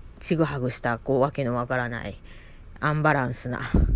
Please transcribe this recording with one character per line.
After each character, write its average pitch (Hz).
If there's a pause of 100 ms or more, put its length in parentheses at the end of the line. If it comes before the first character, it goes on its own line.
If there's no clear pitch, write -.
(200)
ち -
ぐ 160
は 143
ぐ 123
し -
た、 117
こ 135
う、 -
わ 127
け 143
の 120
わ 123
か 127
ら 123
な 117
い、 101 (640)
ア 147
ン 151
バ 151
ラ 135
ン 123
ス -
な 123 (360)